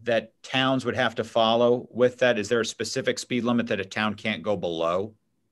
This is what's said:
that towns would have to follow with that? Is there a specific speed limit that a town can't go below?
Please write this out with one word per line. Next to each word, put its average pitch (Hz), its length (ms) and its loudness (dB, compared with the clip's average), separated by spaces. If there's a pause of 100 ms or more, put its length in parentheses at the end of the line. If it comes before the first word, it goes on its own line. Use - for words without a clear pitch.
that 117 380 -2
towns 131 440 0
would 117 100 -2
have 117 200 0
to 120 100 -4
follow 117 680 2
with 123 280 2
that? 120 200 4
Is 101 80 -4
there 117 140 0
a 110 40 0
specific 117 540 -4
speed 123 240 -4
limit 120 240 0
that 104 140 -2
a - 20 -4
town 95 300 -2
can't 101 280 -6
go 101 140 -2
below? 87 580 -2 (380)